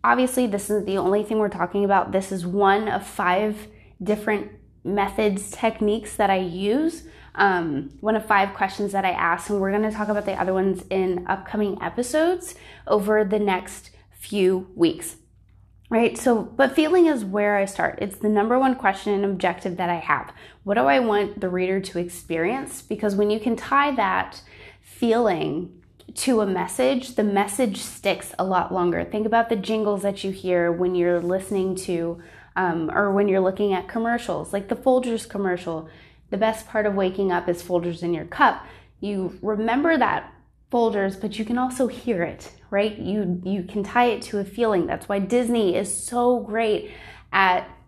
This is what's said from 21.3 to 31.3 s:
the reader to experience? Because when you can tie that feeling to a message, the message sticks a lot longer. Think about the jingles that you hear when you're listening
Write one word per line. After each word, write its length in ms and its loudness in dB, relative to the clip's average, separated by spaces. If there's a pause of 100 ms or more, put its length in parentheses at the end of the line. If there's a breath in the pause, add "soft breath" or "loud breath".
the 100 -2
reader 300 0
to 180 -6
experience? 840 -4
Because 320 -2
when 160 2
you 80 0
can 160 0
tie 400 0
that 460 -2 (400 loud breath)
feeling 1000 0 (340)
to 260 2
a 40 2
message, 680 0
the 80 2
message 540 2
sticks 600 -4
a 60 0
lot 280 0
longer. 320 0
Think 220 -4
about 240 2
the 60 2
jingles 480 0
that 200 -2
you 80 -4
hear 400 0
when 220 0
you're 280 2
listening 540 0